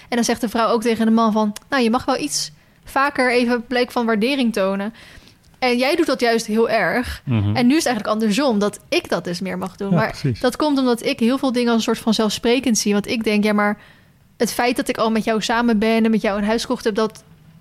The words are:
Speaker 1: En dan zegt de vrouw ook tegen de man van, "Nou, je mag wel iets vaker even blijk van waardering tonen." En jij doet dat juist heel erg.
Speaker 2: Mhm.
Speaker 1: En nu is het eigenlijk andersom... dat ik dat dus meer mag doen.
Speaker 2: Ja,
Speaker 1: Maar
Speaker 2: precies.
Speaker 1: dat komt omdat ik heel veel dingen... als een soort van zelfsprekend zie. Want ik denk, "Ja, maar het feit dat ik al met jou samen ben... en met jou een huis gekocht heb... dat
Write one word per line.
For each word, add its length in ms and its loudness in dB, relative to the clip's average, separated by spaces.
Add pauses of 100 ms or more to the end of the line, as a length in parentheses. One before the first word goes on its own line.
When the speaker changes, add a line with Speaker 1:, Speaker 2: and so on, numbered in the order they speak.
Speaker 1:
En 80 -4
dan 80 2
zegt 160 0
de 80 -2
vrouw 200 0
ook 140 0
tegen 240 0
de 60 4
man 200 4
van, 200 0 (160)
"Nou, 140 0
je 80 2
mag 140 0
wel 140 -2
iets 320 -6 (340)
vaker 480 0
even 340 0
blijk 240 -2
van 160 -2
waardering 460 0
tonen." 420 -2 (640)
En 200 0
jij 180 0
doet 100 2
dat 140 0
juist 260 2
heel 240 0
erg. 540 -2
Speaker 2:
Mhm. 320 0
Speaker 1:
En 100 2
nu 100 6
is 80 0
het 20 -2
eigenlijk 200 -2
andersom... 520 0
dat 300 -2
ik 200 -2
dat 160 -2
dus 160 -6
meer 180 -6
mag 180 -10
doen. 140 -4
Speaker 2:
Ja, 60 4
Speaker 1:
Maar 120 2 (120)
Speaker 2:
precies. 200 -2
Speaker 1:
dat 160 0
komt 220 0
omdat 260 0
ik 160 -2
heel 180 2
veel 140 -2
dingen... 160 0
als 80 4
een 60 2 (120)
soort 100 -4
van 100 2
zelfsprekend 640 0
zie. 140 0
Want 160 0
ik 160 -2
denk, 200 2
"Ja, 80 2
maar 260 0 (580)
het 160 0
feit 240 0
dat 120 -2
ik 100 -2
al 120 2
met 140 0
jou 180 0
samen 360 2
ben... 260 2
en 60 4
met 120 2
jou 160 0
een 60 -2
huis 160 0
gekocht 240 -4
heb... 100 0
dat 300 -2 (360)